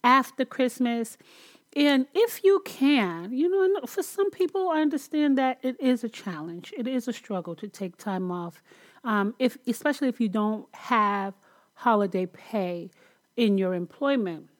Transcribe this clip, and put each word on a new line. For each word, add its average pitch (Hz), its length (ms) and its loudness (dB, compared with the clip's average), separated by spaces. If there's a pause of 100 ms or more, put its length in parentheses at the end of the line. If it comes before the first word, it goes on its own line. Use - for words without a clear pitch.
after 254 420 4
Christmas. 240 720 -2 (580)
And 285 380 4
if 466 300 0
you 392 220 6
can, 208 680 2
you 294 180 0
know, 381 140 2
and 403 260 0
for - 140 -4
some 392 260 -2
people, 370 400 -2
I 311 120 0
understand 294 580 0
that 262 240 0
it 254 160 -4
is 254 240 2
a 226 60 -4
challenge. 170 680 -12
It 240 100 -4
is 254 200 -2
a 240 60 -6
struggle 175 420 -8
to 208 120 -12
take 190 300 -10
time 185 320 -4
off, 175 320 -8 (420)
um, 208 360 0
if, 254 260 0
especially 277 420 -2
if 233 140 -2
you 220 80 2
don't 214 460 -2
have 202 580 0 (400)
holiday 202 540 0
pay 180 640 -6 (440)
in 214 220 4
your 185 160 0
employment. 185 760 -2 (100)